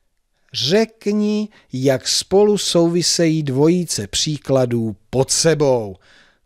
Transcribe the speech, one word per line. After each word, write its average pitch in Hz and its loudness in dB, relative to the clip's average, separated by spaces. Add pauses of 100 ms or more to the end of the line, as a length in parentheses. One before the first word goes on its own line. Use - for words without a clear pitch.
(520)
řekni, 208 -2 (240)
jak 131 0
spolu 208 2
souvisejí 170 0
dvojice 147 0
příkladů 123 -2 (140)
pod 131 0
sebou. 131 0 (500)